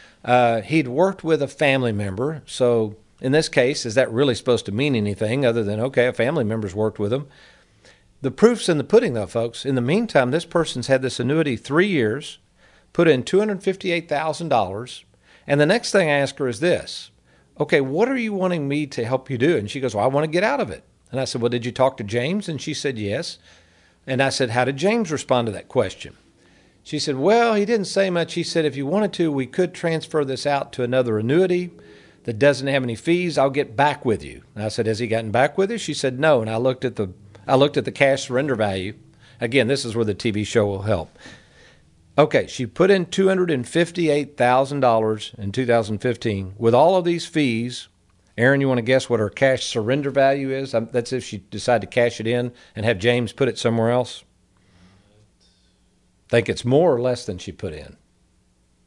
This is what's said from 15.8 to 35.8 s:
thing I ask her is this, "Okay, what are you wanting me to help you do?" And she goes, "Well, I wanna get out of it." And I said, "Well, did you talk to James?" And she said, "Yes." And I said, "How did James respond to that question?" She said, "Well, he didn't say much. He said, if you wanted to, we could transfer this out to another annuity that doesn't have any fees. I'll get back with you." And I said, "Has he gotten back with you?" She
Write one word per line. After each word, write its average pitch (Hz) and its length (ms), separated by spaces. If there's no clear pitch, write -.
thing 185 180
I 147 40
ask 139 240
her 139 100
is 113 140
this, - 500
"Okay, 147 220
what 147 260
are 269 100
you 226 160
wanting 180 360
me 147 180
to 131 160
help 131 260
you 131 80
do?" 147 200
And 104 120
she 131 120
goes, 123 120
"Well, 104 120
I - 20
wanna 143 200
get 170 180
out 269 160
of 135 100
it." - 120
And 127 80
I 131 60
said, 127 160
"Well, 120 80
did 117 160
you 120 80
talk 131 240
to 113 80
James?" 127 420
And 151 120
she 156 140
said, 135 240
"Yes." 107 400
And 131 160
I 135 60
said, 131 220
"How 120 120
did 135 140
James 196 340
respond 123 360
to 110 40
that - 160
question?" - 480
She - 140
said, 139 200
"Well, 220 360
he 202 120
didn't 208 220
say 196 220
much. 170 240
He 175 100
said, 165 200
if 139 140
you 139 80
wanted 196 280
to, 170 180
we 135 140
could 180 280
transfer 160 500
this 131 240
out 139 260
to 127 100
another 120 360
annuity 175 520
that 110 160
doesn't 139 280
have 135 160
any 120 120
fees. 170 420
I'll 139 120
get 135 260
back 143 300
with 107 180
you." 69 200
And 104 80
I 107 60
said, 107 180
"Has 110 120
he 120 80
gotten 110 240
back 131 260
with 190 120
you?" 233 80
She 156 160